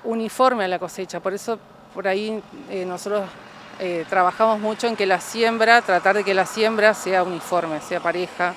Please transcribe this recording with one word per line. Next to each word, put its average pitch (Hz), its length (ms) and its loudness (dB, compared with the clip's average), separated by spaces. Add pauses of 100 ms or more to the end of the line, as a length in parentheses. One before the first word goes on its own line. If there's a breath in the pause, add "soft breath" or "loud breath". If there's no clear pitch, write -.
uniforme 226 600 2
a 185 40 -2
la 180 100 -2
cosecha, 175 400 -8
por 190 160 -4
eso 220 240 -6 (360)
por 190 120 -6
ahí, 208 340 -2 (300)
eh, 196 140 -6
nosotros, 185 440 -4 (520)
eh, 175 280 -4
trabajamos 208 520 4
mucho 214 260 -2
en 233 80 0
que 208 120 0
la 185 140 2
siembra, 226 640 4
tratar 190 320 2
de 208 100 0
que 196 100 0
la 190 120 2
siembra 220 480 2
sea 185 280 0
uniforme, 165 580 -4
sea 175 200 -4
pareja 175 560 -4